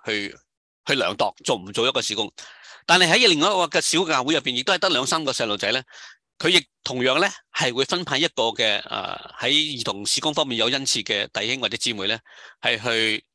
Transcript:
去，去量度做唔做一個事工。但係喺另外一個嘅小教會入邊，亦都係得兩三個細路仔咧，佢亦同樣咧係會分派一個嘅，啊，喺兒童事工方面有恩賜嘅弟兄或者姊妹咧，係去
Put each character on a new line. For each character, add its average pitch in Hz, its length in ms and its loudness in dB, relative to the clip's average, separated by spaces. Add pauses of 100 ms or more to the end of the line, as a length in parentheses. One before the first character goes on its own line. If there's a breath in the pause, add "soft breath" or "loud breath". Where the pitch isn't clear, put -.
去， 104 320 -4 (500)
去 151 100 0
量 98 200 0
度 101 180 0 (100)
做 131 120 0
唔 95 160 -12
做 120 160 2
一 - 20 2
個 131 120 -2
事 107 120 -4
工。 104 160 -4 (540 loud breath)
但 175 160 4
係 175 140 6
喺 240 140 6
另 160 120 4
外 170 80 4
一 214 40 4
個 180 140 2
嘅 160 140 0
小 165 260 2
教 143 160 2
會 143 120 0
入 147 60 2
邊， 127 140 -2
亦 123 80 -2
都 196 120 2
係 175 40 2
得 190 120 2
兩 135 160 0
三 160 180 0
個 135 80 0
細 120 140 -2
路 104 100 0
仔 101 160 -2
咧， 131 100 -2 (560 loud breath)
佢 165 120 0
亦 170 140 4 (200)
同 127 180 -4
樣 131 160 4
咧 190 100 4 (240)
係 123 220 0
會 131 100 0
分 175 200 -2
派 139 120 -2
一 160 120 2
個 123 160 -2
嘅， 110 440 0
啊， 92 520 -8
喺 123 100 -2
兒 147 320 0
童 104 240 -6
事 - 140 0
工 156 120 -2
方 151 140 -2
面 123 100 -4
有 110 100 0
恩 135 200 -2
賜 120 160 0
嘅 104 300 -2
弟 107 200 -2
兄 135 80 -4
或 117 80 -2
者 107 80 -4
姊 120 160 -4
妹 98 140 -6
咧， 110 140 0 (420 loud breath)
係 120 180 0
去 113 440 0 (100)